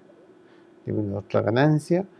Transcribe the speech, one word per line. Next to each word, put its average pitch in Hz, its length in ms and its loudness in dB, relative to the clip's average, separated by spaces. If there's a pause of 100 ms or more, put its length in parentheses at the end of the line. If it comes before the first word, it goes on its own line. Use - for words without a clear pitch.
(840)
disminuimos 101 360 -4
nuestra 107 200 -2
ganancia, 147 640 2 (140)